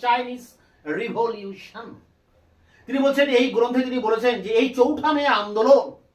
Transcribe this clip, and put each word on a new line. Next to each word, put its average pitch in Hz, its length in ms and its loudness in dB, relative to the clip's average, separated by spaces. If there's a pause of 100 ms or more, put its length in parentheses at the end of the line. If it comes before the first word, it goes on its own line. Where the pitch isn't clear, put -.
Chinese 247 440 -2 (520)
Revolution। 214 960 -8 (920)
তিনি 262 120 -4
বলছেন, 277 300 2
এই 254 220 2
গ্রন্থে 247 300 0
তিনি 254 180 -4
বলেছেন 220 440 0
যে 196 60 -10
এই 233 200 2
চৌঠা 285 440 0
মে 285 140 0
আন্দোলন 220 640 4 (240)